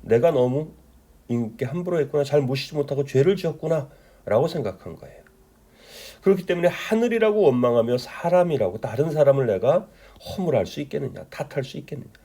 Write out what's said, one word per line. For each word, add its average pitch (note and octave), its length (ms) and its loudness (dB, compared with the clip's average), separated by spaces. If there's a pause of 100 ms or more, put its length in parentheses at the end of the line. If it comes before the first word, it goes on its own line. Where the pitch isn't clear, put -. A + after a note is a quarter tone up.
'내가 A#2 280 4
너무 C3 420 0 (560)
인께 A#2+ 360 -4
함부로 F3 360 -4
했구나. C#3+ 220 0
잘 C#3 200 2
모시지 C3+ 320 -4
못하고 C#3+ 300 -2
죄를 D3 320 2
지었구나.' D#3+ 520 -4 (380)
라고 A2 200 2
생각한 F#2 500 -8
거예요. - 240 -20 (1000)
그렇기 F#3+ 220 2
때문에 F3 240 0
하늘이라고 A3 720 0
원망하며 B2 580 4
사람이라고 D3+ 800 0
다른 B2+ 320 -2
사람을 C#3 360 4
내가 A#2 420 2 (320)
허물할 C#3 460 -2
수 - 160 -10
있겠느냐, C#3 480 -8
탓할 - 340 -8
수 - 140 -12
있겠느냐. C#3 320 -14 (140)